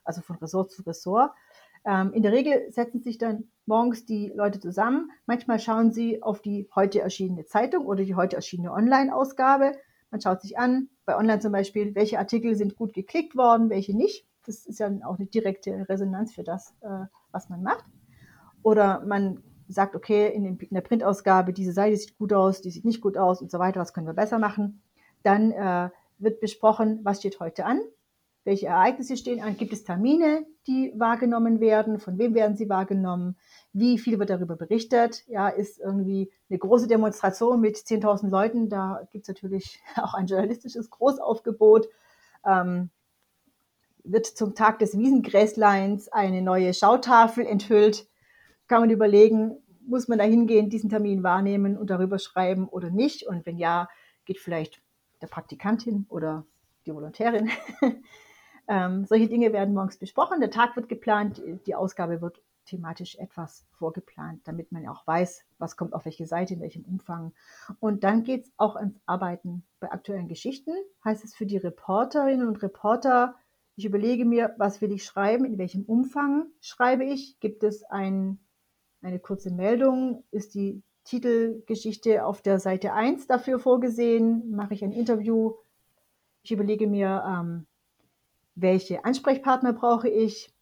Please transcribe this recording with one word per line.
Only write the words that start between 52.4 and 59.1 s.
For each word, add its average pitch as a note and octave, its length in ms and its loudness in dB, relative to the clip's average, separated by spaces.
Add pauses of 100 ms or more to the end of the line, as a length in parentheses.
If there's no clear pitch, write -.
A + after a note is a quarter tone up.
oder F3+ 220 -8
nicht? B3 360 0
Und F3+ 200 -8
wenn E3+ 120 -10
ja, F3 300 -2 (360)
geht F#3+ 140 -8
vielleicht E3 440 -8 (380)
der E3 80 -16
Praktikant - 540 -6
hin G3+ 260 -4
oder D#3 360 -6 (420)
die D#3 80 -10
Volontärin. A3 560 -2 (300)
<laughs> B3+ 220 0 (640)
Ähm, F#3+ 360 0
solche A3 240 4